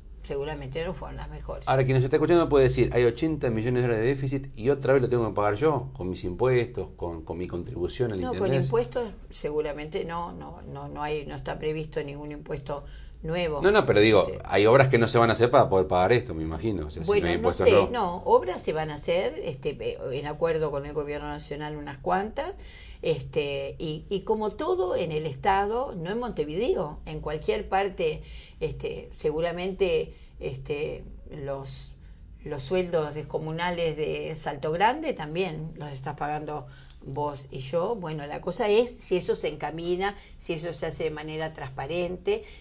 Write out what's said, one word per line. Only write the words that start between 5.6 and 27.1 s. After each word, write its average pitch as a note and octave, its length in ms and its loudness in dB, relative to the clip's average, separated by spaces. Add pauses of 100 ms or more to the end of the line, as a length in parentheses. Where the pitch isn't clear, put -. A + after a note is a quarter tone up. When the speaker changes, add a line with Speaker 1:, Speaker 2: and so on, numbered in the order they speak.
Speaker 2:
con F2+ 140 -4
mis F2 140 -4
impuestos, G2 720 0
con, E2+ 260 -6
con E2 160 -8
mi F2 100 -4
contribución F2+ 640 -4
a G#2 40 -4
la F#2 80 -4
Speaker 1:
No, E2+ 60 -2
con F2 80 -4
Speaker 2:
Intendencia". - 280 2
Speaker 1:
impuestos A#3+ 380 0 (260)
seguramente D3+ 760 -4
no, E3+ 300 -6
no, D3+ 300 -14
no, C#3 240 -12
no D3 160 -8
hay, D3+ 240 -4
no D3 80 -8
está D3+ 240 -8
previsto D#3 440 -4
ningún C#3+ 280 -10
impuesto D3 540 -8 (360)
nuevo. D#3+ 400 -2
Speaker 2:
No, F3+ 80 6
no, G#3 160 6
pero G#2+ 140 6
digo, G#2 280 8
Speaker 1:
Este, - 180 -6
Speaker 2:
hay G2+ 200 4
obras C3 220 10
que B2+ 100 6
no A2+ 100 6
se A#2+ 120 4
van A#2 100 8
a A2 40 4
hacer A#2+ 180 6
para A#2+ 180 8
poder F#2+ 180 6
pagar F#2 240 4
esto, A#2 220 4
me D#2+ 80 -4
imagino. D#2+ 460 -4
O - 20 -10
sea, D#2+ 140 -8
si D#2+ 40 -4
no G2 60 2
Speaker 1:
bueno, F#2 140 2
Speaker 2:
hay E2+ 60 2
Speaker 1:
no E2+ 40 2
Speaker 2:
impuestos, F2 320 4
Speaker 1:
sé, G3+ 60 10
Speaker 2:
no. - 160 6
Speaker 1:
no, F3+ 340 -2
obras F3+ 380 4
se F3 100 -2
van D#3 160 -2
a D3 60 -8
hacer, F#3+ 480 -2
este, D3 360 -6
eh, A2+ 180 -4 (160)
en C#3+ 120 -6
acuerdo D#3 460 0
con C#3+ 160 -4
el D3 60 -10
gobierno D3 340 -6
nacional D3+ 500 -8
unas D3 220 -10
cuantas, A3 560 -2 (500)
este, C#3 720 -2
y, D#3 320 -8
y F#3+ 120 -2
como G#3+ 320 -2
todo F4+ 420 0
en E3+ 160 -2
el D#3 160 -2
Estado, G3+ 680 0
no E3+ 140 -6
en A3 100 -4
Montevideo, F3 840 -2
en D#3 160 -8